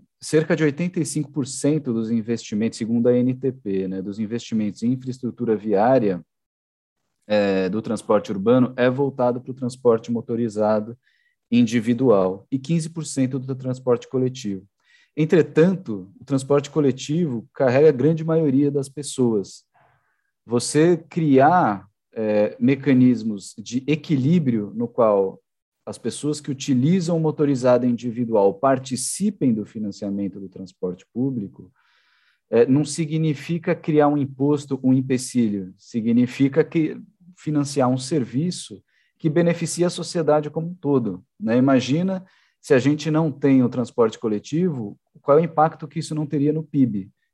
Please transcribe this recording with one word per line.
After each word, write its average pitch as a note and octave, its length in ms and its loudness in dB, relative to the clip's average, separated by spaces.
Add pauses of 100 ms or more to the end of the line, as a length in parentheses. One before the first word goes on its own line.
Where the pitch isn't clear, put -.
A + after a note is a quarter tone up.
(220)
cerca D#3 340 0
de D#3 80 0
oitenta E3+ 380 -2
e C#3+ 40 -2
cinco D3+ 260 -6
por C3+ 140 -4
cento C#3 460 -2
dos A2+ 200 -4
investimentos, A2+ 680 -4
segundo A#2 300 -2
a B2 60 6
N B2 200 0
T C3 180 -4
P, F#2+ 380 -4
né, F#2 120 -6
dos G2+ 180 -8
investimentos A2 640 -6
em A#2+ 100 0
infraestrutura B2 600 -6
viária, G#2 680 0 (1040)
é... G2 400 0
do G#2 140 -4
transporte G#2+ 500 -2
urbano A#2 460 2
é B2 120 2
voltado B2+ 520 -2
pro C3 120 -14
transporte A#2+ 580 0
motorizado A2 840 -2 (560)
individual A2+ 1000 2
e C#3 80 -2
quinze D#3+ 300 -4
por E3 140 -10
cento C3+ 360 -4
do C3 160 -8
transporte B2+ 520 -2
coletivo. B2+ 580 -4 (520)
Entretanto, D#3 920 2 (120)
o - 20 -20
transporte C#3 460 0
coletivo D3 840 -2
carrega C#3 380 4
a - 20 6
grande D3+ 320 0
maioria D3 460 2
das C#3 180 -2
pessoas. A#2 800 -4 (800)
Você D3+ 520 2 (120)
criar, C#3+ 760 4 (260)
é, G#2+ 460 0
mecanismos B2+ 960 2
de A#2 300 -6
equilíbrio C#3 880 0
no A#2 120 -4
qual G#2 540 2 (420)
as G#2+ 140 -12
pessoas D3 420 -6
que D3 120 -8
utilizam D#3 680 0
o - 20 -2
motorizado C3 680 2
individual A2+ 680 0
participem C3+ 1000 -2
do G#2 120 -4
financiamento G2+ 760 -8
do F#2+ 100 -14
transporte F2+ 600 -10
público, A#2 600 -6 (800)
é, A2+ 180 4
não C#3+ 180 4
significa D#3+ 880 -2
criar D3+ 340 2
um D3 100 2
imposto, C#3 640 -2
um C3 100 4
empecilho, A#2+ 840 -2
significa B2 840 0
que D#3 360 -4 (380)
financiar C#3+ 520 -2
um B2+ 80 0
serviço C3 840 -4 (380)
que D#3+ 100 -2
beneficia E3+ 580 0
a F3 40 -4
sociedade D3+ 580 -2
como E3 200 -6
um F3+ 40 -10
todo, A#2+ 500 -2 (160)
né? A2 180 0
Imagina C#3+ 640 2 (380)
se - 120 0
a C3 60 6
gente D3+ 320 0
não D#3 200 2
tem C3+ 300 4
o A#2+ 80 2
transporte A#2 480 0
coletivo, A#2+ 800 -4 (240)
qual C#3+ 160 4
é D#3+ 40 4
o E3+ 40 0
impacto D#3+ 420 0
que E3 120 -10
isso D#3 160 -8
não D3+ 100 -4
teria D3 280 0
no D#3 100 -4
pib, G#2+ 480 0 (220)